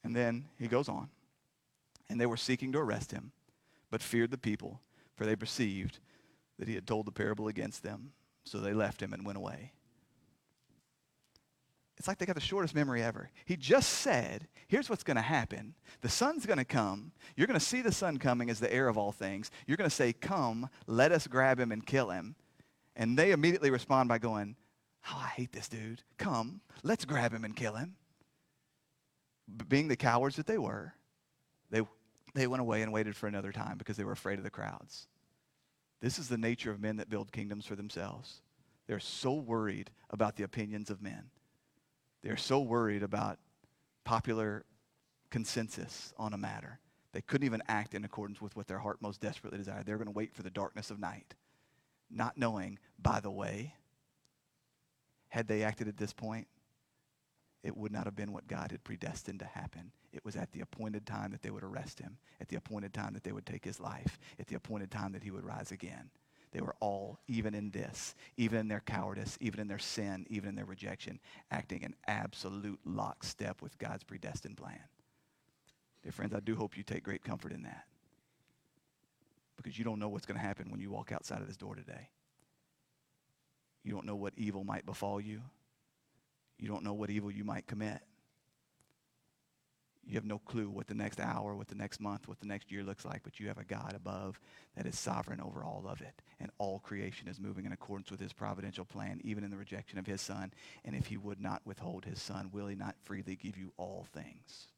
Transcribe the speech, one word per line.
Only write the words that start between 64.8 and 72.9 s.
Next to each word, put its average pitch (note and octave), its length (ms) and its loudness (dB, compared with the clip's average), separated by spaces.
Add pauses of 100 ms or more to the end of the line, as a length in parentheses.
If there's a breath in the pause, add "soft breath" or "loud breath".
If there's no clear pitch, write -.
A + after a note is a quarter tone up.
time G2+ 200 -4
that F#2+ 120 -8
he G2+ 80 -6
would F#2+ 120 -8
rise - 300 -8
again. F2+ 380 -12 (400 soft breath)
They F2 100 -4
were - 200 -4
all, G2+ 440 -2
even A2 300 0
in G#2 160 -4
this, - 420 -6 (240 loud breath)
even A2+ 220 4
in A2 80 0
their G#2 140 0
cowardice, G2 600 -4
even A2 180 0
in G#2+ 80 -4
their G2 120 -4
sin, G2 500 -4
even G2+ 200 -2
in G2 60 -6
their G2+ 100 -6
rejection, G2 540 -10 (300 loud breath)
acting - 320 -4
in - 140 -8 (100)
absolute G2+ 800 -4
lockstep - 800 -4